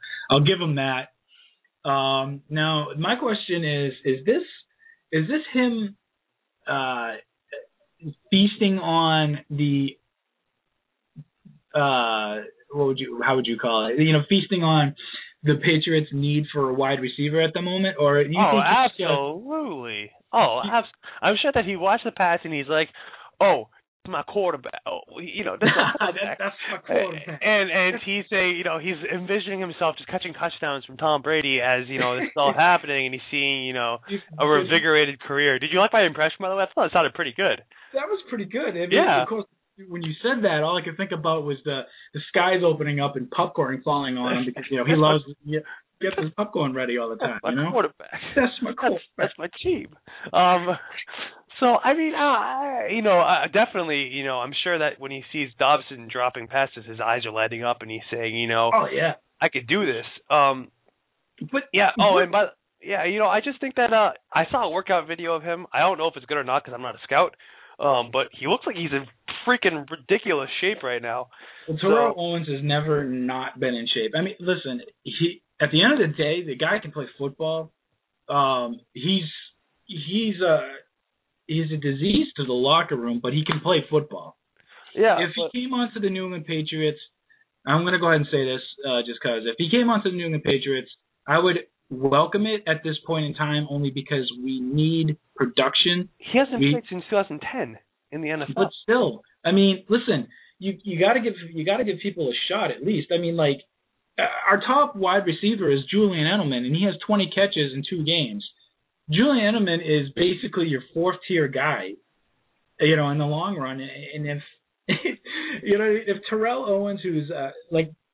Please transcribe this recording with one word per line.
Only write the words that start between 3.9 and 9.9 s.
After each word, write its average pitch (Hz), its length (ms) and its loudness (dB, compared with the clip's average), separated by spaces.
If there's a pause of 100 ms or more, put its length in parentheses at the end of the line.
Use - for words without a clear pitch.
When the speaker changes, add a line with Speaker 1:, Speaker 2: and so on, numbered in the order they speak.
Speaker 1:
Is 135 220 0
this, 285 160 4 (720)
is 160 160 0
this 311 140 -2 (100)
him, 233 440 -2 (680)
uh, 127 460 -4 (1200)
feasting 196 480 2
on 160 680 2
the, 139 480 0 (1800)